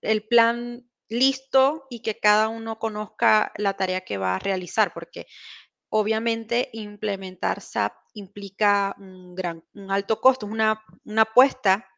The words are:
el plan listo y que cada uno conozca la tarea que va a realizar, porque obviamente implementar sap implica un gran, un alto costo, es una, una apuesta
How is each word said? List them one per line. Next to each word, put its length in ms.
el 260
plan 560
listo 800
y 120
que 180
cada 300
uno 280
conozca 760
la 180
tarea 280
que 160
va 180
a 40
realizar, 540
porque 340
obviamente 840
implementar 880
sap 320
implica 840
un 360
gran, 300
un 180
alto 280
costo, 260
es 60
una, 300
una 180
apuesta 640